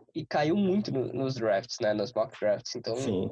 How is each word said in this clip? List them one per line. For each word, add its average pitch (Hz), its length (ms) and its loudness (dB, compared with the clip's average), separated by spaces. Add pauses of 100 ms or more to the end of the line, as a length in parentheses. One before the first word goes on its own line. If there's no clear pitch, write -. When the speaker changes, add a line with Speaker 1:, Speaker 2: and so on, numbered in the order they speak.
(160)
Speaker 1:
e 156 100 -6
caiu 151 300 2
muito 202 380 2
no, 127 180 -2
nos 131 240 -2
drafts, 107 460 0
né, 107 120 4
nos 107 200 -2
mock - 260 -2
drafts, - 360 0
então 117 200 -4
Speaker 2:
Sim. 110 360 0